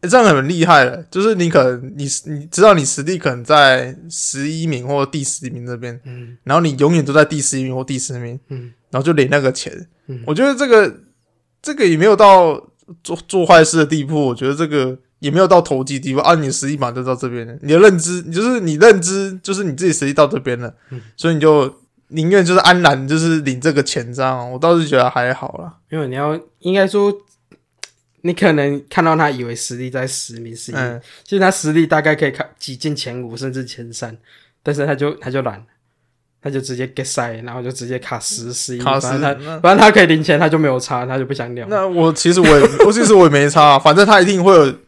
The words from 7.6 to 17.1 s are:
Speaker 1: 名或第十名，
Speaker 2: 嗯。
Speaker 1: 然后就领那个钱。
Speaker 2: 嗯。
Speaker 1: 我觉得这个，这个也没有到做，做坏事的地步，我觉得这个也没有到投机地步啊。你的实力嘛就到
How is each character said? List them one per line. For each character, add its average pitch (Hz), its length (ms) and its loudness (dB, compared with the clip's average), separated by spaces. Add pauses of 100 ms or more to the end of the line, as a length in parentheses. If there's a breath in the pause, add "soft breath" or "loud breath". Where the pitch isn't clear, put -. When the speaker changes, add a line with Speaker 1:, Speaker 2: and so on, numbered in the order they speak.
Speaker 1:
名 131 100 -8
或 131 80 -6
第 131 160 -8
十 127 200 -12
名， 120 200 -14 (100)
Speaker 2:
嗯。 123 240 -16 (180)
Speaker 1:
然 131 100 -4
后 135 40 -6
就 170 80 0
领 143 160 2
那 143 120 0
个 135 100 0
钱。 - 380 -12 (180)
Speaker 2:
嗯。 127 200 -14
Speaker 1:
我 147 80 -4
觉 226 100 0
得 277 100 0
这 269 140 -4
个， 214 240 4 (680)
这 302 140 -10
个 285 120 -2
也 165 100 2
没 160 80 0
有 208 120 6
到 190 440 6 (440)
做， 170 120 -10 (120)
做 180 180 0
坏 170 180 8
事 165 140 0
的 151 80 4
地 151 180 -4
步， 147 220 -2
我 120 80 -2
觉 131 140 -6
得 139 60 -2
这 160 120 -4
个 131 300 -4 (240)
也 143 100 -6
没 156 80 0
有 190 80 4
到 175 160 4
投 131 220 -4
机 135 160 -8
地 139 120 -8
步 139 80 -2
啊。 165 140 4
你 156 120 -2
的 135 60 -6
实 139 140 -8
力 147 100 -6
嘛 131 140 -4
就 127 140 -10
到 127 100 -4